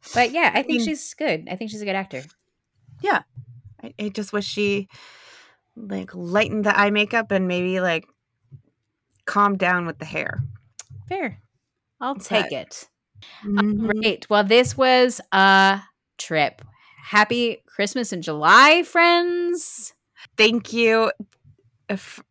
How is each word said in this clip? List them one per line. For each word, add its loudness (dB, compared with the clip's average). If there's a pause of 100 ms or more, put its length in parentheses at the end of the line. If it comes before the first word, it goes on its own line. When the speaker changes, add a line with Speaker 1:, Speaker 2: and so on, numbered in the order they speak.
(140)
Speaker 1:
But 2
yeah, 2
I 2
Speaker 2:
I -2
Speaker 1:
think -2
Speaker 2:
mean 0
Speaker 1:
she's -6
good. -4
I -8
think -10
she's -12
a -10
good -4
actor. -8 (800)
Speaker 2:
Yeah. 0 (600)
I, -18
I -6
just -8
wish -4
she -2 (880)
like, -10
lighten -2
the 0
eye 2
makeup -2
and 0
maybe, -2
like, -2 (1200)
calm 0
down 0
with -10
the -12
hair. -6 (640)
Speaker 1:
Fair. -8 (580)
I'll -6
Speaker 2:
But -16
Speaker 1:
take -2
it. -12 (580)
Speaker 2:
Mm-hmm. 0
Speaker 1:
All -2 (120)
right. -4
Well, 4
this 4
was 2 (100)
a 6 (360)
trip. -2 (420)
Happy 0
Christmas -4
in -8
July, 6
friends. 0 (440)
Speaker 2:
Thank 0
you. 2 (760)
If, -10 (120)